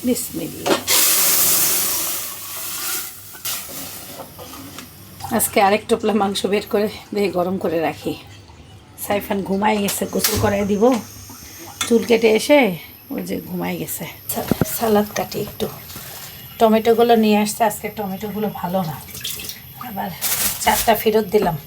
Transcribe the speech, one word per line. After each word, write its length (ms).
বিসমিল্লাহ। 720
আজকে 260
আরেক 260
টোপলা 260
মাংস 320
বের 240
করে 200
দেখি 160
গরম 280
করে 240
রাখি। 340
সাইফান 340
ঘুমাই 360
গেছে, 280
গোসল 360
করাই 240
দিব। 280
চুল 140
কেটে 260
এসে 460
ওই 100
যে 200
ঘুমাই 360
গেছে। 280
সা-, 440
সালাদ 260
কাটি 260
একটু। 260
টমেটোগুলো 560
নিয়ে 220
আসছে, 260
আজকে 260
টমেটোগুলো 640
ভালো 300
না, 180
আবার 220
চারটা 340
ফেরত 300
দিলাম। 420